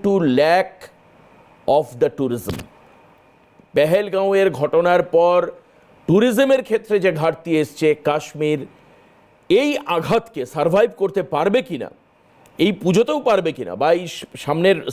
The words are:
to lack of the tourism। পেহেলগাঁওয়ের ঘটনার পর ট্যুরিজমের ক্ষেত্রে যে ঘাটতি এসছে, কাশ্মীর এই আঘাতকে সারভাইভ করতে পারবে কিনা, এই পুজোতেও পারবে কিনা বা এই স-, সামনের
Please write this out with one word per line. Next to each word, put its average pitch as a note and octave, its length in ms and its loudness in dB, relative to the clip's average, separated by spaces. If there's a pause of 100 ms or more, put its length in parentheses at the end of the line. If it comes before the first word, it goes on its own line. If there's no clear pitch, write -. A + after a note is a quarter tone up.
to G3+ 80 2 (280)
lack E3+ 320 2 (1040)
of D3+ 100 0 (160)
the D3 160 4
tourism। A#2+ 380 -4 (1160)
পেহেলগাঁওয়ের G3 760 2 (120)
ঘটনার F3 420 2 (140)
পর F3 240 4 (680)
ট্যুরিজমের B3 600 4
ক্ষেত্রে G#3+ 360 -2
যে F#3+ 60 2 (120)
ঘাটতি E3 280 -2 (120)
এসছে, - 260 -2 (200)
কাশ্মীর D3+ 520 -2 (920)
এই C4+ 200 2 (260)
আঘাতকে E3 460 -4 (100)
সারভাইভ E3+ 380 2 (120)
করতে F#3+ 200 -2 (120)
পারবে G3+ 340 0
কিনা, A#2+ 200 -10 (760)
এই G#3 60 2 (120)
পুজোতেও A#3 460 0
পারবে F#3 300 0
কিনা F#2 220 -10
বা C#3+ 80 2 (100)
এই F#3 100 -8
স-, - 180 -14 (180)
সামনের E3+ 320 2 (160)